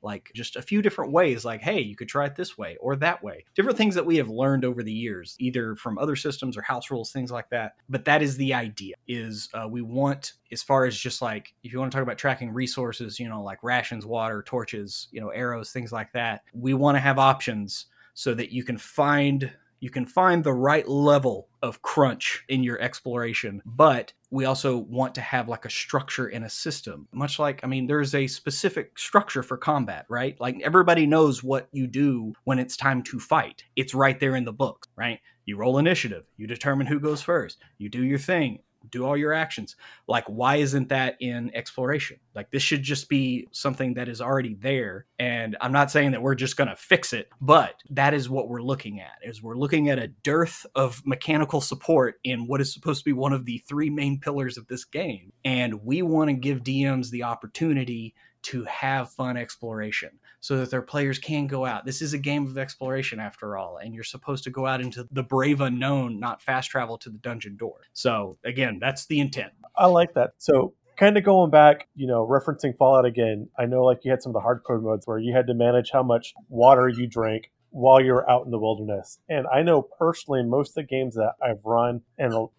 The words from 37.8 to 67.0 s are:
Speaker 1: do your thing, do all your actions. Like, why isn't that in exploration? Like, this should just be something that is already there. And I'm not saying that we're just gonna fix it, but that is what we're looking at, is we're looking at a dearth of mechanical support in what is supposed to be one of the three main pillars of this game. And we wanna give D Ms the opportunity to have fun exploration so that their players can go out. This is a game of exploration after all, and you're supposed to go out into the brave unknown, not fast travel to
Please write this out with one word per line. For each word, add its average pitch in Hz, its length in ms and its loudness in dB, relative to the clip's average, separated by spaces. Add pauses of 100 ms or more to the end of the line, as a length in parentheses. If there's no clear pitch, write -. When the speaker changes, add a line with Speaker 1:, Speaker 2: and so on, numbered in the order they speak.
Speaker 1:
do 120 140 -4
your 135 160 0
thing, 143 400 -2 (320)
do 127 140 -6
all 143 120 0
your 151 160 0
actions. 156 420 -6 (320)
Like, 117 200 0
why 123 280 2
isn't 139 320 0
that 131 320 -2
in 120 340 -6
exploration? 131 640 -4 (160)
Like, 104 160 -12
this 139 140 -2
should 147 180 0
just 139 280 -6
be 131 420 0
something 127 440 -4
that 123 120 -6
is 117 140 -10
already 123 320 -2
there. 107 520 -4 (140)
And 117 400 -4
I'm 127 140 -2
not 139 180 4
saying 143 200 4
that 117 100 -2
we're 135 120 2
just 131 220 -4
gonna 123 220 -2
fix - 340 2
it, 113 160 -6 (140)
but 135 340 6 (140)
that 139 240 2
is 127 160 -2
what 131 180 -2
we're 120 140 -8
looking 120 400 -6
at, 71 200 -18
is 110 220 -14
we're 113 140 -10
looking 147 320 2
at 131 100 0
a 113 80 -6
dearth 165 580 -2 (100)
of 127 300 -2
mechanical 147 540 0
support 135 640 0
in 120 240 -4
what 139 140 0
is 139 120 -4
supposed 147 280 -4
to - 80 -8
be 139 40 2
one 135 200 0
of 131 120 -2
the 117 120 -6 (100)
three 147 220 -2
main 143 280 -2
pillars 139 400 -4
of 117 100 -18
this 127 180 -12
game. 113 480 -8 (100)
And 123 400 -2
we 143 180 0
wanna 156 320 2
give 131 300 -2
D 135 220 0
Ms 127 260 -2
the 120 120 -6
opportunity 120 920 -4 (260)
to 123 220 -8
have 131 480 -4
fun 127 240 -6
exploration 110 760 -8 (280)
so - 160 -4
that 131 160 -2
their 127 100 -4
players 139 380 -2
can 147 260 -4
go 135 200 -4
out. 117 200 -6
This 135 160 -6
is 151 120 -6
a 147 40 -4
game 143 280 -2
of 131 120 -8
exploration 131 640 -6
after 104 380 -10
all, 87 220 -10
and 110 140 -14
you're 113 120 -14
supposed 135 400 -8
to 131 40 -10
go 131 160 -4
out 131 140 0
into 123 320 -8
the 135 120 -2
brave 139 360 2
unknown, 127 640 0
not 120 200 -6
fast 127 280 -2
travel 117 300 -4
to 120 100 -18